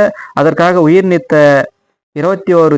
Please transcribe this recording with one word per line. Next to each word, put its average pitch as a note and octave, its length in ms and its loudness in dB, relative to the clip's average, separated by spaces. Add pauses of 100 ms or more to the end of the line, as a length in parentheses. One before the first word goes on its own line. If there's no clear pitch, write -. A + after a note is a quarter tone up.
(340)
அதற்காக E3+ 480 0
உயிர் F3 240 2
நீத்த E3+ 300 -2 (800)
இருபத்தி F#3 380 -4
ஓரு D#3 240 2